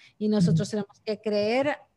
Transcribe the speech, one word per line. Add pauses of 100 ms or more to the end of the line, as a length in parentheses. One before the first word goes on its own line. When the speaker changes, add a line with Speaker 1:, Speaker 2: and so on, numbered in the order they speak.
(180)
Speaker 1:
Y
nosotros
Speaker 2:
Ujú.
Speaker 1:
tenemos
que
creer (200)